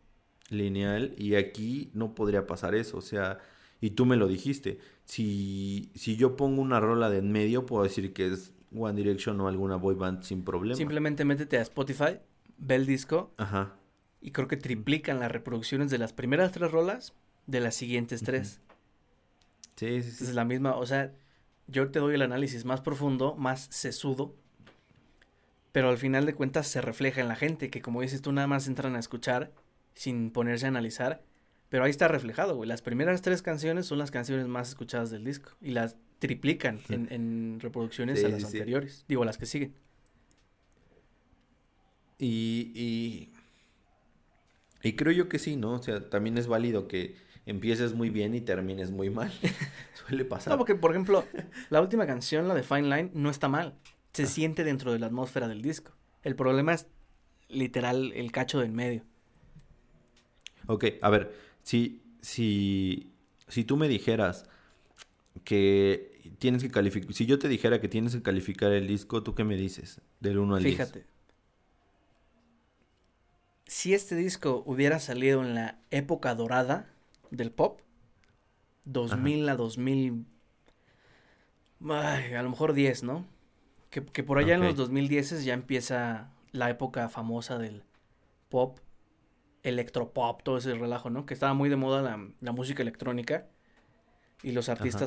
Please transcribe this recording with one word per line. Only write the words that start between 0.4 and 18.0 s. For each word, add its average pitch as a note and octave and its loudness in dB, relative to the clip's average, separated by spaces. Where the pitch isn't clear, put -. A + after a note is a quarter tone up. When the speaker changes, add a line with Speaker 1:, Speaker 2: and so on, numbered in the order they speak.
Speaker 1:
lineal, G2+ 0
y G#2 2
aquí A2 0
no A2 -4
podría G2+ 2
pasar F#2 -2
eso, A#2 -2
o F#2 -6
sea, F#2+ -4
y A2 0
tú B2 4
me B2+ 8
lo G#2+ 6
dijiste, G2 -4
si, G2 -4
si A2 -4
yo B2+ 4
pongo C3+ 2
una B2+ 2
rola A2+ 4
de G2 2
en G2+ 0
medio, A2 2
puedo G#2+ 2
decir F#2+ 0
que F#2+ 0
es F#2 -4
One A2 -2
Direction G2+ 0
o F#2+ 2
alguna F#2+ 0
boy F#2+ 2
band F#2 -2
sin F#2 -4
problema. F#2+ -2
Speaker 2:
Simplemente D3+ 0
métete C#3+ 2
a A#2 4
Spotify, C#3+ -2
ve B2+ 2
el C3+ 4
disco C#3 0
Speaker 1:
Ajá. G2+ -2
Speaker 2:
y - -14
creo C3+ -2
que C#3 -2
triplican C3+ -2
las A#2 -2
reproducciones A#2+ -2
de B2 2
las A2+ -4
primeras D3 2
tres F3 -2
rolas F3+ 0
de C3 -2
las A#2 0
siguientes A#2+ -2